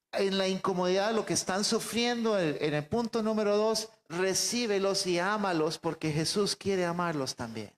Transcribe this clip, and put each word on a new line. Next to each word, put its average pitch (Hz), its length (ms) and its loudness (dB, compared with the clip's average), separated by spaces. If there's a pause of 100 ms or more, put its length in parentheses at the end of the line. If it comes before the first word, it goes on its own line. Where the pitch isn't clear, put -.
(140)
En 196 240 0
la 190 100 2
incomodidad, 190 680 0
lo 214 100 0
que - 80 -2
están 190 300 0
sufriendo, 226 760 0
en, 160 240 2
en 151 140 0
el 147 80 0
punto 226 400 -2
número 214 340 2
dos, 220 300 0 (220)
recíbelos 190 960 0
y 175 100 2
ámalos 180 600 0
porque 160 320 -2
Jesús 165 440 0
quiere 190 300 0
amarlos 170 500 -2
también. 113 420 -8